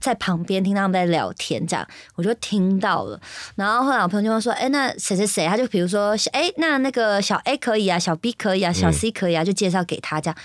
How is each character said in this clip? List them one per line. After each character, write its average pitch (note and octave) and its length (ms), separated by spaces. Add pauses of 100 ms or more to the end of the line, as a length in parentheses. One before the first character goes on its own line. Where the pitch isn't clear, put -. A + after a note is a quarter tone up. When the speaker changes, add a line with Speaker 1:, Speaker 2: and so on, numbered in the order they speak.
Speaker 1:
在 B3+ 140
旁 E3+ 280
边 F#3+ 180
听 G3 140
他 G3 60
们 F#3+ 100
在 F3+ 140
聊 D3+ 320
天 D#3 280
这 D#3+ 120
样， - 100 (280)
我 F3 60
就 G#3 120
听 F#3+ 440
到 F#3 280
了。 G#2 120 (380)
然 G3+ 160
后 B3 140
后 C#4 60
来 B3 80
我 F3+ 100
朋 G3+ 120
友 A3 120
就 A3 80
说 A#3 180
：“哎， B3+ 80
那 C4+ 300
谁 F#3+ 180
谁 G3+ 100
谁？” F#3 220
他 F#3+ 80
就 B3+ 120
比 G3 120
如 F3+ 80
说 G#3 260 (200)
：“哎， D#4+ 240
那， D#4 220
那 C4 120
个 G#3+ 300
小 G3 240
A C4+ 100
可 A3+ 220
以 G3+ 100
啊， F3 100
小 F3 200
B A#3 160
可 F#3+ 240
以 F#3 100
啊， F3 60
小 F3+ 180
C A3 180
可 F#3+ 200
以 E3 80
啊， D#3+ 60
Speaker 2:
嗯。 - 20
Speaker 1:
就 G3 80
介 F#3+ 160
绍 F3+ 160
给 E3 160
他 D#3 180
这 E3 100
样。” D#3+ 160